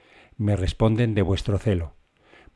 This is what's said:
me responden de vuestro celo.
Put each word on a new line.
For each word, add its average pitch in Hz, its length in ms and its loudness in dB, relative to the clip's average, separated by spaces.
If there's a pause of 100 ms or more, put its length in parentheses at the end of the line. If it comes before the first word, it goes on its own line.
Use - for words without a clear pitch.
(360)
me 104 180 0
responden 110 600 0
de 101 80 2
vuestro 98 340 0
celo. 90 380 -2 (600)